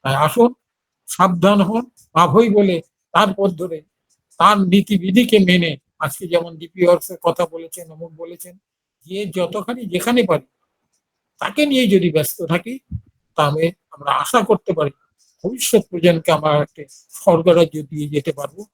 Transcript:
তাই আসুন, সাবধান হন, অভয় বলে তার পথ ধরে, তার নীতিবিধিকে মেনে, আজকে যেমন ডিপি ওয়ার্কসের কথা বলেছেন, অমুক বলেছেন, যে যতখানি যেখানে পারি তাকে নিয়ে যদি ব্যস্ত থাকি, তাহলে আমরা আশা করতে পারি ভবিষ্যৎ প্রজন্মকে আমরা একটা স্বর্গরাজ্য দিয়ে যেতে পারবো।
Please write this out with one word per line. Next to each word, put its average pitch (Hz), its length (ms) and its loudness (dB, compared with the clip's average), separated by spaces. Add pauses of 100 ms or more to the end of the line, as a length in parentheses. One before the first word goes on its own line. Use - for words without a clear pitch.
তাই 135 120 -2
আসুন, 233 400 2 (520)
সাবধান 185 540 2
হন, 226 260 -2 (280)
অভয় 180 360 4
বলে 196 320 2 (300)
তার 202 240 4
পথ 196 140 0
ধরে, 165 320 -10 (560)
তার 202 220 4
নীতিবিধিকে 196 760 2
মেনে, 180 380 2 (220)
আজকে 156 300 -8
যেমন 170 280 -2
ডিপি 175 280 -6
ওয়ার্কসের 175 380 0
কথা 170 240 -2
বলেছেন, 165 440 -16
অমুক 160 220 -20
বলেছেন, 170 460 -18 (460)
যে 196 220 -8
যতখানি 196 600 -6
যেখানে 220 360 0
পারি 175 240 -2 (920)
তাকে 294 280 -2
নিয়ে 262 200 2
যদি 185 240 2
ব্যস্ত 156 320 -4
থাকি, 180 360 -4 (580)
তাহলে 156 360 0 (180)
আমরা 143 220 -6
আশা 143 320 0
করতে 190 280 -2
পারি 151 180 -2 (540)
ভবিষ্যৎ 226 460 0
প্রজন্মকে 170 420 2
আমরা 151 300 0
একটা 147 260 -12
স্বর্গরাজ্য 165 920 0
দিয়ে 147 260 -10
যেতে 147 240 -4
পারবো। 143 420 -12